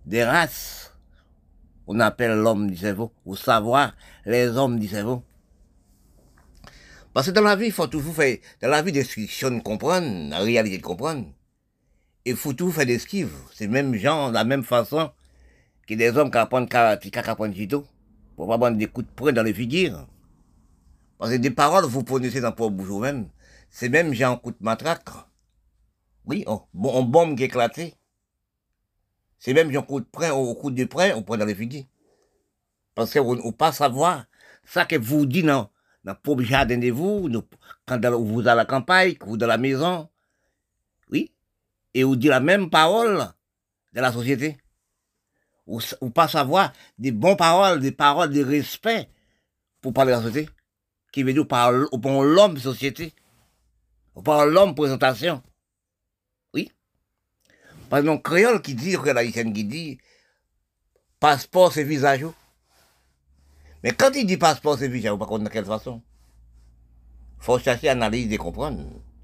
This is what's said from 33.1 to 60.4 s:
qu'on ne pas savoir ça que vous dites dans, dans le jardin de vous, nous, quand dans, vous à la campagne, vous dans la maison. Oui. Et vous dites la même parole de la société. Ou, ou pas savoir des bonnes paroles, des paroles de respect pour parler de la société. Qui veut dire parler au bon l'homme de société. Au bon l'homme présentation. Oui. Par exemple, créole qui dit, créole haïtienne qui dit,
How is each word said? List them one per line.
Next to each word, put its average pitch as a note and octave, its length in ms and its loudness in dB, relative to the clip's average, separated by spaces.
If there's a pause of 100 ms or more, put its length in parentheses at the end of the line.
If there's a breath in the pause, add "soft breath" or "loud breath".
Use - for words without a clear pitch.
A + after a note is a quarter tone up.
qu'on B2 220 2
ne A2+ 160 -6
pas D#3 200 0
savoir C#3 540 0 (400 soft breath)
ça F3 180 -2
que E3 140 0
vous C#3 280 0
dites D#3 200 0
dans, C3+ 240 0 (340)
dans F#2+ 140 -12 (180)
le B2 80 0
jardin B2 340 2
de A#2+ 140 0
vous, F3 380 -4
nous, A2+ 140 -4 (420 loud breath)
quand B2+ 120 -4
dans, A#2+ 240 2
vous A2 240 -2
à A#2+ 80 6
la A2+ 120 4
campagne, F3+ 560 2
vous A2 160 -8
dans A#2 100 0
la A2+ 100 4
maison. D3 520 -2 (1000)
Oui. - 220 -4 (600)
Et C3 100 2
vous C3+ 120 4
dites B2+ 140 2
la C3 120 4
même F3+ 280 2
parole F3 560 2 (680)
de A#2+ 80 -4
la B2+ 100 2
société. C3 460 -4 (1080)
Ou, A2+ 140 -10 (220)
ou B2+ 100 -6
pas E3 160 4
savoir D#3 440 2 (280 soft breath)
des C3 120 -2
bonnes D#3 260 4
paroles, F3 420 4
des C3 120 0
paroles D3 400 2
de C#3+ 120 2
respect D3 640 -2 (720)
pour B2+ 120 -6
parler C3 180 4
de A#2+ 60 4
la A2+ 60 -2
société. C3+ 280 -6 (600)
Qui C#3 120 -4
veut C3 100 0
dire D3 140 2
parler B2 440 4
au C3 60 -4
bon C3+ 240 0
l'homme F3 320 6
de C3+ 60 -10
société. C3+ 560 -8 (1000)
Au - 80 -18
bon D3 240 4
l'homme E3+ 300 6
présentation. C3+ 640 0 (1120)
Oui. - 180 -6 (1200 soft breath)
Par C3+ 100 2
exemple, D3 220 2
créole G3 400 4
qui C#3 140 -10
dit, E3 180 -4
créole C3+ 240 0
haïtienne A2+ 340 -2
qui G#2+ 120 -4
dit, C#3 340 -10 (1200)